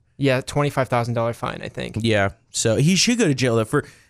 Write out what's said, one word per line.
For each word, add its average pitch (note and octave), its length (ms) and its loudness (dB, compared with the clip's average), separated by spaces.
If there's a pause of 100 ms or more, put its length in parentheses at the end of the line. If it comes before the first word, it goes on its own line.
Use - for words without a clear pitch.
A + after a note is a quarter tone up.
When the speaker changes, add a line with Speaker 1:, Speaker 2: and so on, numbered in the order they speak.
(180)
Speaker 1:
Yeah, C3+ 240 0
twenty-five C#3+ 460 -2
thousand A#2+ 280 0
dollar A#2 180 -2
fine, - 300 -8
I G#2+ 60 -10
think. B2 320 -10
Speaker 2:
Yeah, G#2 280 2 (220)
so A2+ 240 0
he D3 200 4
should A3+ 220 2
go A3+ 100 2
to C#3+ 60 4
jail, B2+ 220 0
though. A2+ 100 2
For, C#3+ 180 -2 (260)